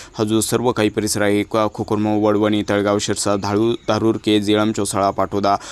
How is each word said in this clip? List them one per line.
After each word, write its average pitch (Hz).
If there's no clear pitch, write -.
हा 113
जो 110
सर्व 120
काही 107
परिसर 107
आहे, 104
क-, 107
खोकरमो, 107
वडवणी, 107
तळगाव, 104
शिरसा, 101
धाळू-, 104
धारूर, 107
केज, 104
येळम, 107
चौसाळा, 98
पाटोदा, 98